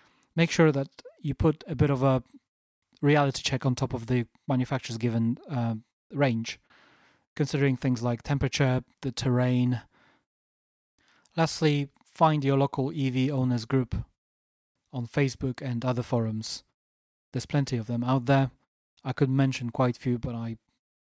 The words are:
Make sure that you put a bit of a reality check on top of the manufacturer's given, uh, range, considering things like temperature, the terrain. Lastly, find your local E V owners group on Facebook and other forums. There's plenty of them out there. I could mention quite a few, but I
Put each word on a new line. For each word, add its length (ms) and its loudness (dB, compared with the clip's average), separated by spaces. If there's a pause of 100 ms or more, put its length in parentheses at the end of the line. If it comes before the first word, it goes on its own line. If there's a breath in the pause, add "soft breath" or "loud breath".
(340 soft breath)
Make 160 2
sure 200 6
that 180 0 (300)
you 140 -4
put 340 0
a 80 -8
bit 140 4
of 140 0
a 200 4 (800)
reality 400 2
check 240 -4
on 100 2
top 200 -4
of 120 -8
the 200 0 (200)
manufacturer's 520 -2
given, 400 0 (100)
uh, 280 -2 (360)
range, 480 -2 (760 soft breath)
considering 440 0
things 240 -2
like 200 -2
temperature, 640 0 (160)
the 120 -6
terrain. 680 0 (1600 soft breath)
Lastly, 500 0 (160)
find 400 2
your 140 4
local 340 0
E 160 -2
V 220 0
owners 340 0
group 400 -2 (880)
on 140 -8
Facebook 540 -4
and 240 -4
other 180 -2
forums. 640 -4 (680)
There's 120 -6
plenty 320 -2
of 100 -6
them 160 -4
out 220 0
there. 260 2 (540)
I 80 -4
could 160 0
mention 400 0
quite 300 0
a 20 -20
few, 180 0
but 160 -8
I 220 -8 (580)